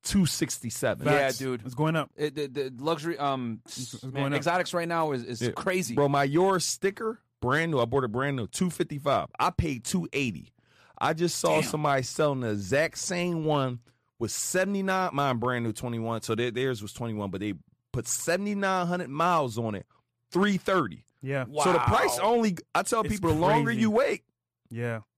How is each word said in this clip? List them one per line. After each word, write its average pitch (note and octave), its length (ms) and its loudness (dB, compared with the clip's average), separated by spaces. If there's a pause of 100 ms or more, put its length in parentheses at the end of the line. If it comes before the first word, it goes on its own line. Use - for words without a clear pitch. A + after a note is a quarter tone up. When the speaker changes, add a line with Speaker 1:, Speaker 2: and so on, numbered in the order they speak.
Speaker 1:
two G3 240 4
sixty-seven. - 800 -2
Speaker 2:
Yeah, D3 60 4
Speaker 3:
Facts. C3+ 260 2
Speaker 2:
dude. B2+ 260 -4
Speaker 3:
It's B2 100 -10
going D#3 220 0
up. D3 200 -2
Speaker 2:
It, D3+ 180 -4
the, D3 120 -4
the C3 320 -6
luxury, D#3+ 400 -2
um, B2+ 480 -2
Speaker 3:
It's, - 280 -10
it's - 100 -14
Speaker 2:
man, C3 80 -10
Speaker 3:
going C#3 200 -2
up. C#3+ 40 0
Speaker 2:
exotics E3+ 380 0
right E3+ 140 -2
now E3 240 0
is, B2 120 -4
is A#2+ 180 -8
Speaker 1:
Yeah. A#2+ 80 0
Speaker 2:
crazy. F3+ 440 -2
Speaker 1:
Bro, C#3+ 140 4
my C#3+ 160 4
Yours F3 400 4
sticker, A3 560 -4 (200)
brand D#3 320 2
new. C3+ 80 4
I A#2 40 6
bought B2+ 200 2
it A2 80 -2
brand C3+ 240 0
new, A2 100 -4
two F#3 240 0
fifty-five. C#3 580 0 (100)
I E3 120 2
paid D3 340 -2
two F3+ 280 -2
eighty. B2 400 -4 (440)
I D3 160 0
just E3 260 0
saw D#3 220 4
Speaker 2:
Damn. - 40 0
Speaker 1:
somebody D3 380 2
selling C#3 380 0
the A#2 100 -2
exact G#2+ 480 0
same F3 460 -2
one C3+ 360 0 (380)
with A2+ 120 -2
seventy-nine, F#3+ 840 0
mine C#3 260 2
brand A#2+ 260 0
new, A2+ 80 0
twenty-one. A2+ 500 -4
So A2+ 120 -2
they, A#2+ 160 0
theirs B2 320 -2
was G#2 100 -10
twenty-one, G#2+ 380 -4
but F#2 100 -6
they G#2 140 -2 (380)
put B2 140 -4
seventy-nine F#3+ 800 0
hundred F3 240 -2
miles D3+ 480 2
on A2+ 160 -2
it, F#2+ 120 -8 (440)
three G3 260 4
thirty. E3+ 480 0 (180)
Speaker 3:
Yeah. C3 240 -4 (160)
Speaker 1:
So F3+ 100 6
the E3+ 80 4
price B3+ 400 2
Speaker 2:
Wow. G#3+ 140 4
Speaker 1:
only, A3 220 2 (180)
I F3 80 2
tell A3+ 180 0
Speaker 3:
It's G#3 140 0
Speaker 1:
people, F#3 160 0
the D#3 60 4
longer G3 340 4
Speaker 3:
crazy. A3 100 0
Speaker 1:
you A3 100 4
wait, A3 320 2 (480)
Speaker 3:
Yeah. A#2 300 -4 (180)